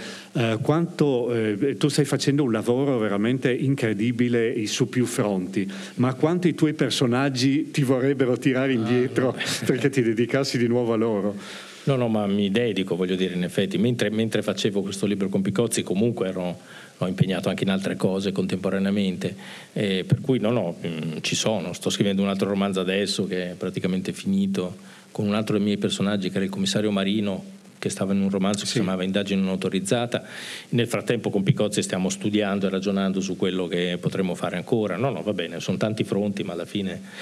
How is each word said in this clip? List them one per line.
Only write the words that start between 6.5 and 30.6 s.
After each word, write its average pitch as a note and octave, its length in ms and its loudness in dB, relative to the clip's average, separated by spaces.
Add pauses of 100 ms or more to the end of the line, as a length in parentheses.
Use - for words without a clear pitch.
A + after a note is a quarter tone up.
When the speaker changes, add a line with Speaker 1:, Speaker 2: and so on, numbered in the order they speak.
Speaker 1:
tuoi D3+ 180 4
personaggi C3+ 1000 2
ti D3 120 0
vorrebbero B2+ 540 2
tirare B2+ 340 2
Speaker 2:
Ah, B2+ 40 2
Speaker 1:
indietro A#2+ 560 2
Speaker 2:
vabbè. - 340 -4
Speaker 1:
perché C3 240 2
ti C3 120 4
dedicassi A#2+ 560 2
di A#2 100 4
nuovo A#2 260 2
a A2 40 2
loro? G#2 380 0 (480)
Speaker 2:
No, C#3 120 4
no, B2 120 2
ma A2 180 2
mi G2+ 240 2
dedico, F#2+ 460 0
voglio F#2 200 2
dire, F2+ 200 0
in F2 80 0
effetti, F#2+ 340 0
mentre, A2+ 320 2
mentre G#2+ 320 0
facevo G2 400 0
questo G2 240 -4
libro G2 240 0
con G2 140 0
Picozzi G#2 400 0
comunque G2 460 0
ero, F2+ 280 -4 (400)
ero F2+ 100 -2
impegnato F#2 420 0
anche G2 140 -2
in G2 60 2
altre F#2+ 260 0
cose G2 360 0
contemporaneamente, F#2+ 1040 0 (380)
eh, F#2+ 340 0
per B2 120 2
cui C3 200 0
no, G#2+ 100 2
no, F#2 260 0 (100)
mm, D#2+ 360 -6
ci - 140 -4
sono, F2 380 -2
sto - 180 -4
scrivendo G2 320 2
un G2 60 2
altro G2 200 0
romanzo G2 300 2
adesso F#2 480 0
che F2+ 240 -4
è - 20 -10
praticamente F#2 600 -2
finito, G2 640 0 (340)
con G#2+ 160 -2
un G2+ 80 0
altro G#2+ 220 0
dei G2+ 80 2
miei G#2 120 2
personaggi G2 520 -2
che G2 80 -4
era F#2+ 80 0
il F#2 60 -4
commissario G2+ 400 0
Marino, G2 600 -2 (240)
che G2+ 140 -4
stava G2 220 -2
in G2 80 2
un G2 100 2
romanzo G2+ 300 0
che - 40 -8
Speaker 1:
Sì. - 60 -4
Speaker 2:
si - 80 -2
chiamava F#2 240 0
Indagine G2 380 0
non F#2+ 100 0
autorizzata. G2 720 -2 (460)